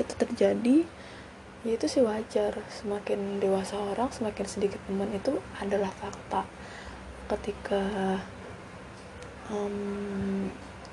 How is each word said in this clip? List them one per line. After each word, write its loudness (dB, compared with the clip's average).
itu -8
terjadi, 6
ya 2
itu 2
sih 4
wajar. 2
Semakin -2
dewasa 4
orang, 0
semakin -2
sedikit 0
teman, 0
itu 2
adalah 2
fakta. -2
Ketika, 0
em, -2